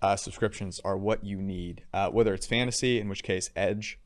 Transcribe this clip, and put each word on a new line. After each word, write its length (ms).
uh, 160
subscriptions 640
are 140
what 280
you 180
need, 500
uh, 160
whether 240
it's 140
fantasy, 540
in 100
which 120
case 320
Edge, 520